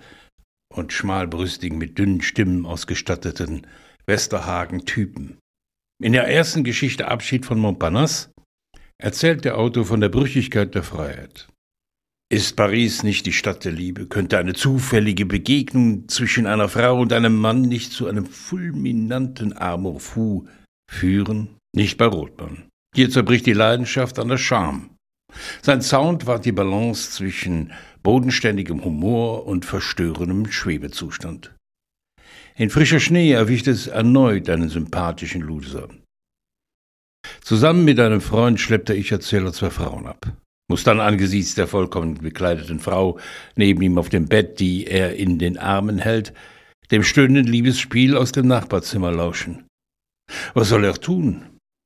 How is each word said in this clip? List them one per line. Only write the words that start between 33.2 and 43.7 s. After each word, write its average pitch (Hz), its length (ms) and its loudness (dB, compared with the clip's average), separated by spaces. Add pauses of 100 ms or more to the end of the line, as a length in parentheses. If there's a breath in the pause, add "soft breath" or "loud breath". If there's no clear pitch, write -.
erwischt 113 340 2
es 123 180 0
erneut 113 640 4
einen 82 200 0
sympathischen 85 720 -6
Loser. 73 480 -10 (1500 loud breath)
Zusammen 160 440 4
mit 143 140 6
einem 107 220 4
Freund 113 380 2
schleppt 113 300 0
der 104 80 0
Ich-Erzähler 95 560 -2
zwei 92 160 -4
Frauen 64 380 -6
ab. - 260 -10 (340)
Muss 90 160 0
dann 110 160 4
angesichts 98 540 2
der 92 140 0
vollkommen 87 480 -2
bekleideten 80 640 -4
Frau 92 400 0 (360 loud breath)
neben 98 280 4